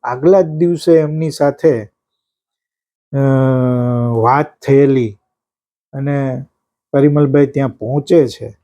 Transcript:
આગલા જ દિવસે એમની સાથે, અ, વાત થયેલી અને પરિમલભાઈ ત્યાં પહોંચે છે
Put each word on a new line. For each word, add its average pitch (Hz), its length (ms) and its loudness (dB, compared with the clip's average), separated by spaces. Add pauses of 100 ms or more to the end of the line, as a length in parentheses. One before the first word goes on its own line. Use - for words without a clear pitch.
આગલા 139 380 2
જ 175 60 0
દિવસે 165 460 -2
એમની 156 380 0
સાથે, 143 600 -2 (1200)
અ, 139 60 -4 (920)
વાત 123 360 2 (200)
થયેલી 135 520 2 (760)
અને 139 520 -6 (480)
પરિમલભાઈ 143 540 2
ત્યાં 139 220 -4
પહોંચે 139 600 -2
છે - 360 -16